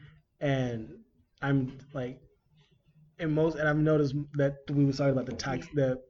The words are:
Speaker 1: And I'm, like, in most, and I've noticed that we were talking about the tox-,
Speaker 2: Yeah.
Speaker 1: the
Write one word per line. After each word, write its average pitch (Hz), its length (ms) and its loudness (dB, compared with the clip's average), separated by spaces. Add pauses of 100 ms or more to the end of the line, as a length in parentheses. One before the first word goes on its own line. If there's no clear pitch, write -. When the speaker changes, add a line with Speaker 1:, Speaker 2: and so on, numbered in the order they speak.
(420)
Speaker 1:
And 127 580 -2 (420)
I'm, 139 380 0 (140)
like, 127 280 -8 (960)
in 165 140 -2
most, 156 240 2
and 151 120 0
I've 151 100 2
noticed 151 360 2 (220)
that 139 220 2 (120)
we 143 160 4
were 139 60 4
talking 139 220 2
about 127 120 -2
the 123 100 -8
tox-, 131 380 -6
Speaker 2:
Yeah. - 0 -
Speaker 1:
the 131 360 0